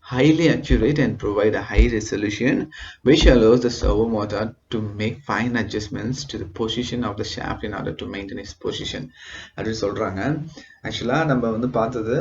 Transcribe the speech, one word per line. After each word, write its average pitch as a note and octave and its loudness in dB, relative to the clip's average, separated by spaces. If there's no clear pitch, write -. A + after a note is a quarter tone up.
highly D3 4
accurate B2+ 2
and A2 2
provide G#2 0
a F#2+ -4
high A2 4
resolution, G#2+ 0
which D3+ 6
allows B2 8
the A#2+ 0
servo G#2 0
motor G#2 -2
to A#2 -4
make G#2+ -4
fine A2+ -2
adjustments G#2 -4
to - -10
the G2 -8
position A#2+ -4
of G#2 -4
the G#2 -6
shaft - -8
in G#2 -6
order G#2 -6
to G#2 -10
maintain G2 -10
its G2 -14
position G#2 -8
அப்படின்னு A2 -6
சொல்றாங்க. G2+ -4
ஆக்சுவலா A2+ -2
நம்ம B2 0
வந்து A#2 -2
பார்த்தது A2+ 0